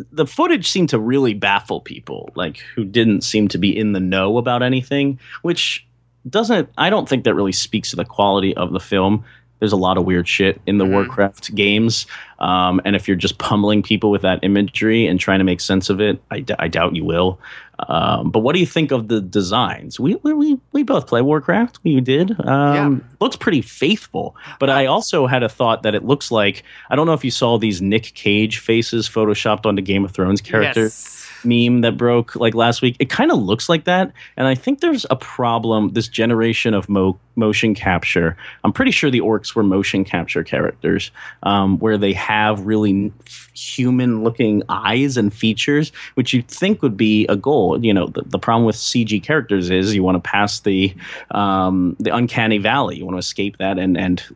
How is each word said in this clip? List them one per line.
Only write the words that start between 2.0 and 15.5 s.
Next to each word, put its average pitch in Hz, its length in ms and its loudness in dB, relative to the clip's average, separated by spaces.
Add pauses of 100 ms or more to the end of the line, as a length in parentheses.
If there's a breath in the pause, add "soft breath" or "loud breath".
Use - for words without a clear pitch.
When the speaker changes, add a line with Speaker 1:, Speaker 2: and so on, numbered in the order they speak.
Speaker 1:
like, 85 240 -6 (160)
who 113 100 -4
didn't 107 380 2
seem 107 240 0
to 95 120 -2
be 95 200 0
in 107 140 0
the 95 80 -2
know 95 360 0
about 123 280 0
anything, 135 560 -2 (220 loud breath)
which - 440 -4 (420)
doesn't, 208 480 0
I 165 140 0
don't 196 180 0
think 127 160 0
that 110 100 2
really 95 180 0
speaks - 380 -4
to - 60 -8
the 87 80 -4
quality 98 520 0
of 90 160 -4
the 90 80 -4
film. 101 440 0 (360 loud breath)
There's 107 120 2
a 104 40 2
lot 92 200 2
of 90 80 2
weird 90 220 2
shit - 400 0
in 101 120 2
the 95 60 4
Speaker 2:
Mm-hmm. 95 100 2
Speaker 1:
Warcraft 98 600 -2
games. 104 520 2 (340 loud breath)
Um, 92 440 2
and 101 120 2
if 95 100 -4
you're 98 100 2
just 90 220 -4
pummeling 104 460 2
people 107 260 2
with 101 120 0
that 92 200 0
imagery 104 640 2
and 90 140 0
trying 95 180 2
to 95 60 2
make 90 160 0